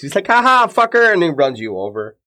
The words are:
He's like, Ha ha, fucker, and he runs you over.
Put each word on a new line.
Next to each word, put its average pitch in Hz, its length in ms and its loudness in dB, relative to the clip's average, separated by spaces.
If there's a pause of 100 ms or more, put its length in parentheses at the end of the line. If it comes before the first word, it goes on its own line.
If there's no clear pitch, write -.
He's 139 140 -14
like, 196 120 -2
Ha 233 160 2
ha, 254 260 4
fucker, 233 440 2
and 185 100 0
he 170 80 0
runs 135 300 -2
you 107 180 -8
over. 104 380 -10 (100)